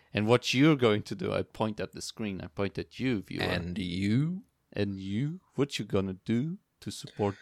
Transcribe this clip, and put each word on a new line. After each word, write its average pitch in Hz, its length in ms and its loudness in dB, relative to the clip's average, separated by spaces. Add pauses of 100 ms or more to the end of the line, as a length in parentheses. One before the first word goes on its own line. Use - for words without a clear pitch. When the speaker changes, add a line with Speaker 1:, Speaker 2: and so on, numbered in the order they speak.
(140)
Speaker 1:
And 107 140 2
what 120 260 4
you're 147 220 8
going 113 280 4
to 110 120 -10
do, 98 180 -4
I 98 100 0
point 110 360 -4
at 98 140 -6
the 113 80 -12
screen, 101 420 -8
I 90 40 -10
point 98 300 -4
at - 220 -8
you, 117 220 0
viewer. - 220 -6
Speaker 2:
And 87 340 -2
you? 107 680 0 (300)
Speaker 1:
And 98 260 -2
you? 117 400 -4 (160)
What 135 240 0
you 110 60 -6
gonna 95 400 0
do 143 320 0 (240)
to 104 100 -10
support - 500 -2